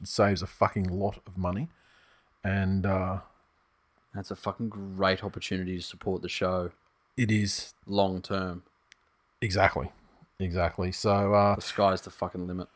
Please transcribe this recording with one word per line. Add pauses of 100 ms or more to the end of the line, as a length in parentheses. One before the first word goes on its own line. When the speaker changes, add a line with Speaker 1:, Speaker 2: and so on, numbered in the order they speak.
Speaker 1:
saves
a
fucking
lot
of
money. (720)
And,
uh, (960)
Speaker 2:
That's
a
fucking
great
opportunity
to
support
the
show. (460)
Speaker 1:
It
is. (120)
Speaker 2:
Long
term. (800)
Speaker 1:
Exactly. (480)
Exactly.
So,
uh,
Speaker 2:
The
sky's
the
fucking
limit.